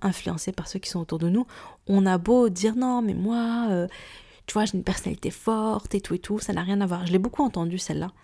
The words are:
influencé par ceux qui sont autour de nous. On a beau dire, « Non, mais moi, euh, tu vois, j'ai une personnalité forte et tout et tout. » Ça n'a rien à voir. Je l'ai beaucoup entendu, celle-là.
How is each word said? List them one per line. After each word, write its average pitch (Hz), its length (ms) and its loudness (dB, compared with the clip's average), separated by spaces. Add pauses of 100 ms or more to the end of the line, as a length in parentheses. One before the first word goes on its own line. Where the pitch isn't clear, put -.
influencé 180 500 -2
par - 160 -8
ceux 196 100 -6
qui - 100 -8
sont 175 120 -4
autour 165 180 -4
de 165 100 0
nous. 226 180 2 (420)
On 196 180 6
a 185 100 4
beau 233 320 6
dire, « 196 280 0
Non, 247 260 2
mais 208 120 0
moi, 233 560 0
euh, 180 180 2 (580)
tu - 60 -8
vois, 214 140 2
j'ai 196 100 -2
une 180 80 -2
personnalité - 480 -4
forte 220 640 -2
et 196 40 -2
tout - 140 -4
et 180 60 -2
tout. » 208 200 -2
Ça - 120 -4
n'a 170 100 -2
rien 196 180 0
à 196 60 2
voir. 180 180 -2
Je 170 60 -2
l'ai 185 80 6
beaucoup 240 240 0
entendu, 180 360 0
celle-là. 160 340 -4 (120)